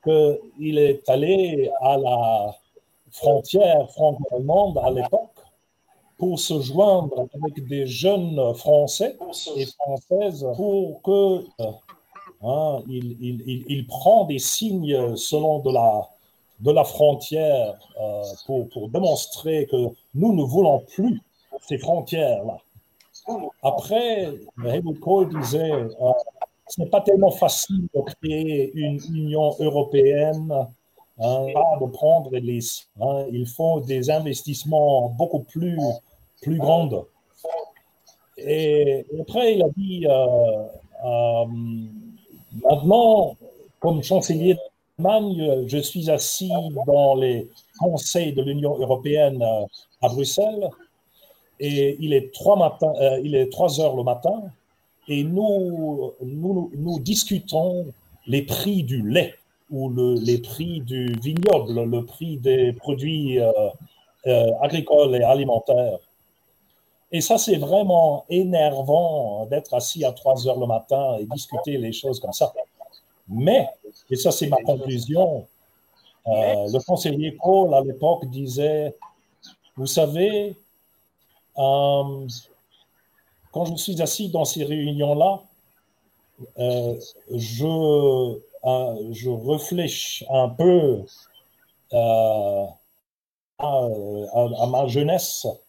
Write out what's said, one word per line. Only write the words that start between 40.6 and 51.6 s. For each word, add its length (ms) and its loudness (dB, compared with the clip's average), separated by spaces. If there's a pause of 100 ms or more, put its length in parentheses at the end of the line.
euh, « 400 2 (1300)
Maintenant, 680 4 (440)
comme 220 0
chancelier 540 2 (420)
d'Allemagne, 680 0
je 120 -2
suis 320 -4
assis 420 -2 (340)
dans 280 6
les 340 0 (300)
conseils 540 -2
de 100 -2
l'Union 360 -2
européenne, 640 0
euh, 240 0 (360)
à 60 2
Bruxelles, 600 -2 (920)